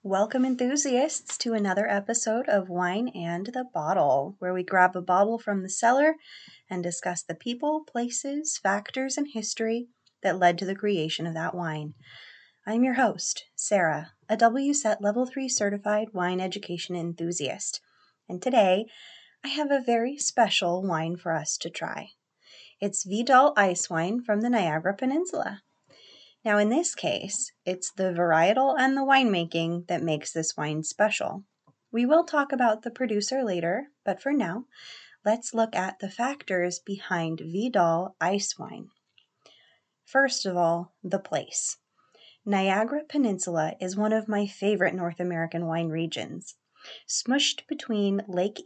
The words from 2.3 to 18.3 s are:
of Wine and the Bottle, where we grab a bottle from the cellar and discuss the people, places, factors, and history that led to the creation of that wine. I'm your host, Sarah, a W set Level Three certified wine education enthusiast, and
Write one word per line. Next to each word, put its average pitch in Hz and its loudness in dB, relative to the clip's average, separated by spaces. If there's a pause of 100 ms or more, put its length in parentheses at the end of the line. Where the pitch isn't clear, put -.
of 190 2
Wine 180 0
and 170 -6
the 247 -6
Bottle, 156 2
where 180 -2
we 185 -2
grab 185 4
a 180 -2
bottle 202 2
from 202 -4
the 190 -8
cellar 277 4 (520)
and 180 -4
discuss 175 -6
the 175 -8
people, 294 -4
places, 277 -6
factors, 214 -2
and 294 -4
history 226 -4 (380)
that 185 2
led 175 6
to 196 -4
the 190 -2
creation 185 -2
of 165 -4
that 170 -4
wine. 156 -6 (720)
I'm 226 2
your 254 2
host, - 0 (100)
Sarah, 165 0 (180)
a 214 2
W 254 4
set - 0
Level 214 0
Three 262 -6
certified 208 0
wine 180 0
education 180 -6
enthusiast, 170 -6 (480)
and 180 -8